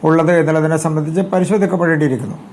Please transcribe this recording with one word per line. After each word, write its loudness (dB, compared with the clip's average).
ഉള്ളത് 4
എന്നുള്ളതിനെ 0
സംബന്ധിച്ച് -2
പരിശോധിക്കപ്പെടേണ്ടിയിരിക്കുന്നു. 0